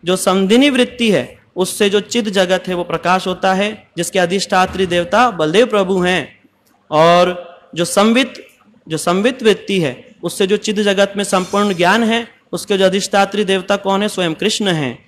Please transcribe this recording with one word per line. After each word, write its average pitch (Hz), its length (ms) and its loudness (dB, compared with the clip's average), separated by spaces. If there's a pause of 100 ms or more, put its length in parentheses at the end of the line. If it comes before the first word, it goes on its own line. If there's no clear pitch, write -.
जो 180 120 0
संधिनी 196 540 2
वृत्ति 240 400 0
है, 131 280 -2 (180)
उससे 185 340 0
जो 202 100 2
चित्त 226 280 -4
जगत 185 400 0
है, 180 60 -4
वो 175 100 -4
प्रकाश 175 420 -2
होता 190 280 -2
है, 208 420 -4
जिसके 180 220 -4
अधिष्ठात्री 185 680 0
देवता 180 440 2
बलदेव 170 360 2
प्रभु 196 340 0
हैं। 180 400 -2 (500)
और 175 580 4 (260)
जो 165 100 -2
संवित, 226 640 0 (420)
जो 160 80 -4
संवित 202 460 -2
वृत्ति 202 380 0
है, 131 420 -6
उससे 175 240 -2
जो 208 100 0
चित्त 208 240 -2
जगत 202 360 2
में 202 80 -4
संपूर्ण 196 500 0
ज्ञान 185 300 2
है, 226 240 -2 (240)
उसके 190 260 -4
जो 190 60 2
अधिष्ठात्री 196 600 0
देवता 190 320 -2
कौन 196 260 0
है? 208 60 -2
स्वयं 175 260 -2
कृष्ण 208 340 -2
हैं। 147 400 -2